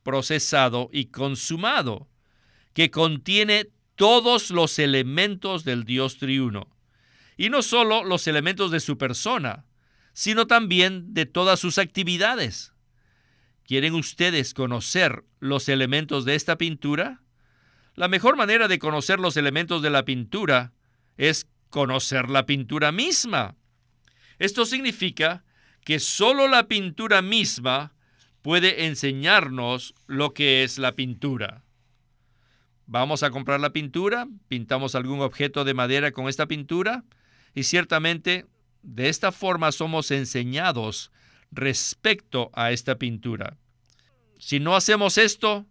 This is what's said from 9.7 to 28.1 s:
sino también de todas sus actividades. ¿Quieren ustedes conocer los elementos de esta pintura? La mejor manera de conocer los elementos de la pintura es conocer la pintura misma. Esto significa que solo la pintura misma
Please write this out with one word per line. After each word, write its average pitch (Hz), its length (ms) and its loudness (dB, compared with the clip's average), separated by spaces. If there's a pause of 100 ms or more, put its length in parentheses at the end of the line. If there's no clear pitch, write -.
sino 220 340 0
también 190 680 2
de 160 140 0
todas 185 340 2
sus 180 180 -2
actividades. 180 960 -2 (920)
¿Quieren 139 300 0
ustedes 165 600 0
conocer 127 680 -2 (160)
los 135 280 -2
elementos 139 560 0
de 139 120 2
esta 160 200 -2
pintura? 165 680 -4 (720)
La 180 140 -2
mejor 202 280 4
manera 220 320 4
de 180 100 2
conocer 156 400 0
los 170 180 0
elementos 151 460 0
de 151 80 2
la 139 140 4
pintura 127 680 0 (440)
es 151 300 2 (240)
conocer 131 600 -2
la 135 160 2
pintura 143 460 -2
misma. 208 640 -2 (840)
Esto 202 260 0
significa 196 800 -2 (400)
que 151 140 0
solo 269 500 2
la 240 200 4
pintura 202 540 0
misma 151 720 -2 (480)